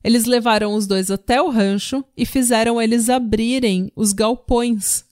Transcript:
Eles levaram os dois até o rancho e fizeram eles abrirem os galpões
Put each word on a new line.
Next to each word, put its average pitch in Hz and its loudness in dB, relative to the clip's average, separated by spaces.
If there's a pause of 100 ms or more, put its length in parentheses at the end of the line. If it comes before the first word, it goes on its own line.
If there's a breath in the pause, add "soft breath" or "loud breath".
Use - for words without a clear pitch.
Eles 226 2
levaram 220 0
os 208 -2
dois 190 -2
até 233 0
o 349 0
rancho 208 0 (140)
e 165 -2
fizeram 233 0
eles 226 0
abrirem 226 0
os 202 0
galpões 233 -2